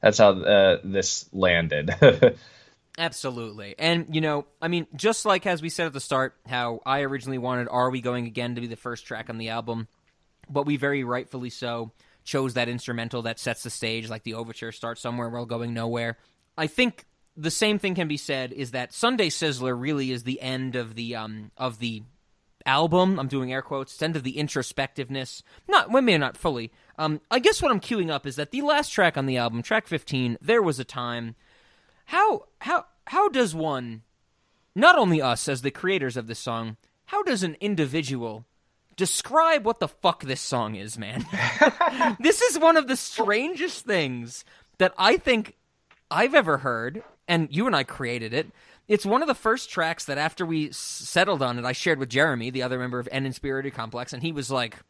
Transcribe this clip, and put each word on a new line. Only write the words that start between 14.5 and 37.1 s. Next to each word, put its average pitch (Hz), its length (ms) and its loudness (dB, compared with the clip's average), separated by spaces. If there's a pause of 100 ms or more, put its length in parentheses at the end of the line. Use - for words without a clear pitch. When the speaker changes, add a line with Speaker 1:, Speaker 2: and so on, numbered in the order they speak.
Speaker 2:
starts 117 300 -10
somewhere 120 280 -6
while 120 160 -6
going 117 280 -6
nowhere. 117 440 -4 (400)
I 156 100 -2
think - 380 0 (300)
the 160 160 -4
same 214 280 2
thing 185 160 -2
can 175 120 -2
be 147 100 -4
said 131 360 -6
is 127 180 -8
that 123 220 -6
Sunday 233 360 2
Sizzler 131 480 -2
really 135 340 -2
is 120 120 -6
the 131 160 -4
end 131 360 -6
of 113 180 -6
the, 117 220 -8
um, 110 420 -10
of 120 220 -4
the 113 240 -6 (600)
album. 170 560 4
I'm 135 80 -2
doing 131 240 -2
air 131 120 -4
quotes. 135 300 -8
It's - 100 -6
end 160 120 -2
of 143 80 -4
the 131 120 -6
introspectiveness. 135 1040 -6 (260)
Not, 381 220 4
well, 254 140 4
maybe 196 160 6
not 131 180 0
fully. 120 340 -2 (280)
Um, 156 220 0 (100)
I 247 80 4
guess 254 200 4
what 302 120 2
I'm 196 100 2
queuing 185 300 -2
up 143 160 -4
is 127 80 -8
that 147 160 -6
the 269 100 -4
last 294 280 2
track 175 280 2
on 135 80 -2
the 131 120 0
album, 117 260 -2
track 214 240 0
fifteen, 127 520 -2
There 226 220 2
Was 151 180 0
a 127 60 -6
Time. 120 500 -6 (680)
How, 415 400 0 (140)
how, 320 260 -2 (220)
how 403 220 2
does 240 260 0
one, 127 480 -6 (720)
not 330 220 8
only 175 240 4
us 123 260 0
as 131 140 -2
the 135 100 -2
creators 147 460 -2
of 113 100 -8
this 113 120 -10
song, 113 360 -6 (300)
how 403 180 -4